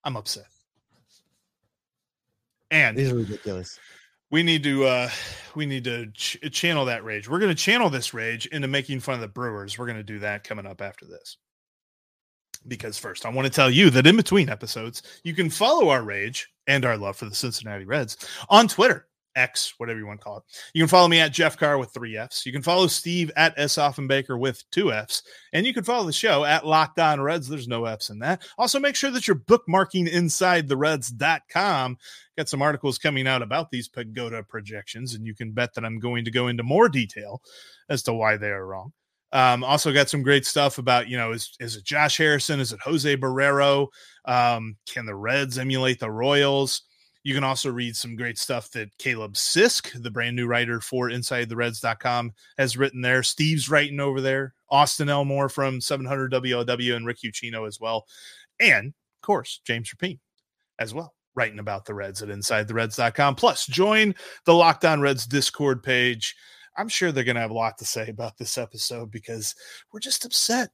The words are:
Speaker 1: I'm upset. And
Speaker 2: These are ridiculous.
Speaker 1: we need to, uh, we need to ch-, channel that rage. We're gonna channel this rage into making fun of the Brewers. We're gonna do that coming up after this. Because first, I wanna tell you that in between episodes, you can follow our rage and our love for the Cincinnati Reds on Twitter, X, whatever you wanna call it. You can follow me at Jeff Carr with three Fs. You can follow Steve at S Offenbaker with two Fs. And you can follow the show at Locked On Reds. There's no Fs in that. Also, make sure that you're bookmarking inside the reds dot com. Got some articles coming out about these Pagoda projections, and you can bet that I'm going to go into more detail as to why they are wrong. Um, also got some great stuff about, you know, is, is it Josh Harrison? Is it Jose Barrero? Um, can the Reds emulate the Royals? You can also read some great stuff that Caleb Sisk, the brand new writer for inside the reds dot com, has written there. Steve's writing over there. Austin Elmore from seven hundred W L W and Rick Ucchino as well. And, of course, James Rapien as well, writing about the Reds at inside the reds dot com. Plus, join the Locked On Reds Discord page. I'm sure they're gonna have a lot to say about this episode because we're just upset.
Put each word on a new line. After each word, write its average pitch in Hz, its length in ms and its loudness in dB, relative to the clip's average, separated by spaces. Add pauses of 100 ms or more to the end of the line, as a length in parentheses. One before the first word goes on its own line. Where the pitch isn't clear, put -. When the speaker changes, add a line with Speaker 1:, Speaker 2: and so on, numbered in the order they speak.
Speaker 1:
I'm 135 140 -6
upset. 104 320 -10 (2250)
And 131 240 4
Speaker 2:
These 131 160 0
are - 20 0
ridiculous. 101 640 -6 (520)
Speaker 1:
we 160 120 2
need 165 220 2
to, 135 200 2
uh, 123 260 2 (440)
we 151 100 -6
need 135 200 -6
to 120 240 -6
ch-, - 300 -8 (120)
channel 165 360 0
that 117 180 -4
rage. 107 240 -8
We're 160 100 -2
gonna 190 160 2
channel 214 340 2
this 131 240 -4
rage 113 340 -6
into 147 200 -4
making 135 320 -4
fun 131 160 -4
of 120 60 -6
the 110 80 -8
Brewers. 104 500 -10
We're 123 80 -8
gonna 113 160 -8
do 104 160 -12
that 104 240 -6
coming 104 240 -10
up 95 140 -16
after 98 260 -12
this. - 300 -20 (1300)
Because 113 320 -10
first, - 260 -12
I 113 40 -4
wanna 131 200 -2
tell 131 220 4
you 170 200 8
that 131 180 8
in 196 80 10
between 185 320 4
episodes, 113 560 -8 (180)
you 165 140 -8
can 165 140 0
follow 233 400 4
our 131 120 4
rage 104 500 -8 (140)
and 135 180 2
our 120 120 2
love 98 200 -6
for 113 100 -10
the 104 100 -10
Cincinnati 107 480 -8
Reds 117 320 -4 (320)
on 214 180 10
Twitter, - 380 2 (320)
X, - 400 -2
whatever 117 240 -8
you 104 60 -12
wanna 104 120 -14
call 104 200 -14
it. - 60 -20 (300)
You 160 80 4
can 156 60 4
follow 180 180 10
me 165 140 6
at 156 120 4
Jeff 160 240 2
Carr 147 220 2
with 123 160 -6
three 117 220 -10
Fs. - 280 -8
You 127 60 -8
can 135 120 -6
follow 175 260 4
Steve 170 480 -2
at 156 200 4
S 143 200 0
Offenbaker 135 600 0
with 127 360 -4
two 180 200 2
Fs. 107 300 -4 (300)
And 175 120 2
you 262 80 0
can 220 120 -4
follow 233 200 0
the 160 80 -4
show 151 320 2
at 151 220 2
Locked 156 320 2
On 151 220 4
Reds. 147 260 -2
There's 135 220 -10
no 117 160 -4
Fs 110 260 -6
in 104 80 -14
that. 156 240 -4 (160)
Also, 247 220 0
make 277 160 0
sure 277 160 -2
that 240 160 -4
you're 185 80 4
bookmarking 170 720 2
inside 175 560 2
the 135 100 -2
reds 147 340 0
dot 143 380 0
com. 143 500 0 (380)
Got 156 120 -4
some 139 140 -2
articles 143 360 0
coming 135 300 0
out 127 140 2
about 143 280 -4
these 123 180 -8
Pagoda 113 540 -10
projections, 110 720 -12
and 110 100 -10
you 110 100 -10
can 110 180 -10
bet 120 220 -2
that 117 100 -6
I'm 113 160 -8
going 120 240 -4
to 117 80 -6
go 123 160 0
into 120 160 -4
more 185 240 4
detail 104 520 -4 (480)
as 135 160 -2
to 120 80 -2
why 110 240 2
they 104 140 -6
are 98 160 -8
wrong. 95 260 -12 (400)
Um, 127 300 4
also 143 300 2
got 139 160 4
some 143 140 -2
great 139 240 4
stuff 143 320 0
about, 123 300 2
you 123 80 -6
know, 117 160 -2
is, 113 280 -10
is 113 160 -10
it 98 80 -18
Josh 147 340 0
Harrison? 147 420 2
Is 113 120 -2
it 107 80 -14
Jose 143 360 0
Barrero? 139 720 2 (360)
Um, 120 520 0 (100)
can 117 200 -10
the 104 80 -8
Reds 123 440 -4
emulate 131 420 0
the 113 100 -6
Royals? 139 720 2 (420)
You 139 100 -4
can 139 100 0
also 135 260 -2
read 120 260 -6
some 117 180 -8
great 117 240 -8
stuff - 320 -6
that 107 260 -10
Caleb 110 380 -6
Sisk, - 640 2
the 117 100 -8
brand 120 260 -4
new 123 100 -2
writer 120 340 0
for 123 300 -4
inside 120 380 -4
the 113 80 -6
reds 117 240 -2
dot 113 180 -2
com, 120 340 -2 (240)
has 127 200 0
written 131 240 0
there. 127 240 4
Steve's 151 440 0
writing 143 300 2
over 139 220 -2
there. 135 340 -2 (160)
Austin 143 380 4
Elmore 139 400 0
from 131 320 -2
seven 135 260 -4
hundred 131 240 -4
W 127 260 0
L 120 80 -2
W 120 300 -2
and 117 100 -6
Rick 117 140 -6
Ucchino 113 480 -10
as 104 140 -12
well. 113 260 -4 (540)
And, 127 260 4
of - 400 -18
course, 156 400 -2
James 117 260 -4
Rapien 175 280 -8 (580)
as 113 160 -8
well, 156 200 -12 (200)
writing 110 240 -2
about 104 260 -6
the 107 100 -10
Reds 98 280 -10
at 104 80 -10
inside 104 360 -2
the 110 80 -8
reds 113 220 -2
dot 117 180 0
com. 143 200 4
Plus, - 320 2
join 208 480 4 (320)
the 170 80 10
Locked 165 320 6
On 151 160 4
Reds 131 240 0
Discord 131 560 0
page. 123 520 0 (440)
I'm 214 100 -4
sure 180 220 0
they're 135 140 -2
gonna 117 160 0
have 113 100 -4
a 110 40 -8
lot 113 240 -2
to 113 60 -16
say 110 240 -6
about 110 300 -10
this - 180 -8
episode 117 540 -8
because 110 440 -10 (380)
we're 214 80 -14
just - 240 -4
upset. 247 500 0